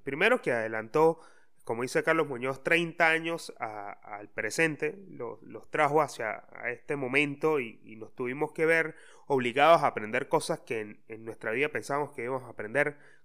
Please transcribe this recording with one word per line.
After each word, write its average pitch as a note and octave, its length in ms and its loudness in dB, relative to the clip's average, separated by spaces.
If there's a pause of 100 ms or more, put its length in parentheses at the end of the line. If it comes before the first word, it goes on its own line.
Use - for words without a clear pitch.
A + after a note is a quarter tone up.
primero F#3 380 2
que D3 100 0
adelantó, A2+ 680 2 (440)
como A#2 180 -4
dice C#3 200 0
Carlos D#3+ 260 2
Muñoz, C3+ 360 -6
treinta E3 460 2
años D#3+ 500 -2
a, G#2+ 320 -8
al G#2 380 -14
presente, D3+ 800 -2
lo, A#2+ 340 -10
los A#2 260 -16
trajo D3+ 320 4
hacia A#2 520 -4
a A#2 180 -8
este C3 240 -8
momento C#3+ 640 0
y, A2+ 240 -8
y A2 140 -18
nos A2 180 -16
tuvimos C#3 380 -4
que D#3+ 120 0
ver D#3+ 300 2 (320)
obligados C#3 560 6
a C3+ 40 4
aprender A2+ 420 -2
cosas D#3 320 0
que A2+ 180 -6
en, G#2+ 300 -12
en A2+ 160 -14
nuestra A2 260 -6
vida C#3 180 0
pensábamos C#3+ 460 -4
que A#2+ 80 -8
íbamos B2+ 200 -6
a A#2 60 -16
aprender, C3+ 480 -2 (280)